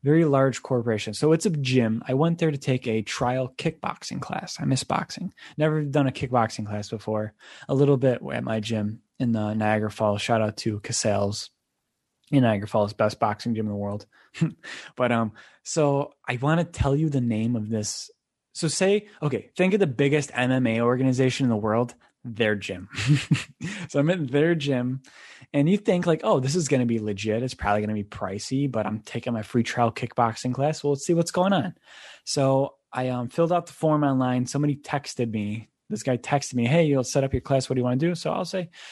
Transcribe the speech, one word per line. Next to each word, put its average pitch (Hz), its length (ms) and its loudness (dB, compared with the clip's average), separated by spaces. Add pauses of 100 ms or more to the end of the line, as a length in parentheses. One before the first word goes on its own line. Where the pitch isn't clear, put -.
very 160 220 6
large 135 380 4
corporation. 113 500 0
So 151 180 2
it's 165 140 2
a 208 40 4
gym. 127 580 2
I 127 60 0
went 165 260 2
there 160 120 2
to 139 60 -4
take 127 300 -2
a 110 140 0
trial 127 560 -2
kickboxing - 640 -6
class. - 380 -8
I 151 60 -6
miss 135 180 0
boxing. - 500 -4 (240)
Never 156 260 0
done 139 240 2
a 127 40 0
kickboxing 120 540 -2
class 104 240 -8
before. 107 440 -4 (340)
A 143 80 -2
little 139 220 6
bit 123 240 2 (100)
at 120 120 -4
my 113 160 -2
gym 107 420 -4 (180)
in 120 120 0
the 107 220 0
Niagara 107 380 2
Falls. 104 300 0
Shout 113 200 2
out 104 160 0
to 104 220 -4
Cassell's 104 680 -2 (840)
in 135 120 6
Niagara 107 240 2
Falls, 104 260 0
best 107 260 0
boxing 113 360 0
gym 110 100 -4
in 104 60 -4
the 101 40 -4
world. 101 300 -6 (360)
<laughs> 165 40 4 (500)
But, 123 160 0
um, 113 220 0 (300)
so 143 500 0 (140)
I 127 140 -4
wanna 160 220 2
tell 143 320 0
you 156 140 2
the 139 120 0
name 113 340 0
of 107 140 -4
this. 107 400 -6 (440)
So 170 140 -4
say, 202 400 2 (140)
okay, 135 360 -4
think 185 160 4
of 208 80 2
the 180 60 4
biggest 139 460 2
M 127 180 2
M 127 140 2
A 113 140 2
organization 127 680 2
in 120 40 2
the 110 80 2
world, 110 360 0 (320)
their 110 300 0
gym. 95 380 -10
<laughs> - 60 -6 (880)
So 147 120 0
I'm 151 100 2
at 160 220 -2
their 160 240 4
gym, 131 460 -2 (520)
and 147 160 2
you 202 80 4
think, 180 280 0
like, 160 180 2
"Oh, 190 160 4
this 139 160 -2
is 160 120 0
gonna 127 180 2
be 117 140 0
legit. 107 440 -2
It's 127 100 -6
probably 104 280 2
gonna 107 120 -2
be 104 100 -4
pricey, 107 680 -4
but 110 160 -2
I'm 107 140 -4
taking - 320 -6
my 113 100 -2
free 117 220 0
trial 117 280 0
kickboxing 120 600 -2
class. 143 300 -2
Well, 143 100 0
let's 139 120 -6
see 175 80 0
what's 165 180 0
going 190 220 2
on." 120 220 0 (480)
So 135 520 0 (160)
I, 127 180 -4
um, 123 200 -4
filled 170 220 0
out 170 160 0
the - 60 -20
form 151 300 2
online. 127 440 2
Somebody 147 280 0
texted 127 560 -4
me. 107 380 -6 (200)
This 107 140 -8
guy 127 140 0
texted 143 380 -4
me, 117 100 2
"Hey, 160 200 4
you'll 139 180 2
set 135 200 0
up 135 100 -2
your 123 80 -2
class. 135 280 0
What 135 60 -2
do 131 40 0
you 120 40 0
wanna 123 140 0
do?" 165 180 0
So 156 160 -4
I'll 180 140 -4
say, 175 240 -6 (220)